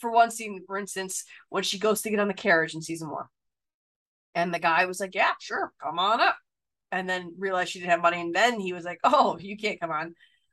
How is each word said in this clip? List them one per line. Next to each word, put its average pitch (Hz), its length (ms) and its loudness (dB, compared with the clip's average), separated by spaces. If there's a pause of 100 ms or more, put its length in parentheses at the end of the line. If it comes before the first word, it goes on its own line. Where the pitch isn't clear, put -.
for 233 100 -6
one 226 200 6
scene, 208 360 -10
for 196 120 -6
instance, 190 460 -8 (240)
when 190 160 -2
she 196 140 -4
goes 208 240 2
to 214 80 -4
get 208 80 0
on 208 100 2
the 190 60 0
carriage 160 400 2
in 160 80 -10
season 165 280 -8
one, 139 160 -8 (1080)
and 175 180 0
the 170 60 -2
guy 170 280 4
was 185 120 -6
like, 190 160 -8
"Yeah, 269 240 2
sure, - 420 -6
come 151 180 -6
on 214 220 2
up," 359 180 2 (520)
and 185 180 -4
then 180 300 -4
realized 185 340 0
she 185 60 -10
didn't 175 120 -2
have 170 100 4
money, 175 220 2
and 170 120 -4
then 226 240 4
he 185 140 -4
was 175 120 -10
like, 175 200 -8
"Oh, 226 340 4
you 202 200 -12
can't 208 200 -4
come 165 120 -4
on." 160 240 -6 (380)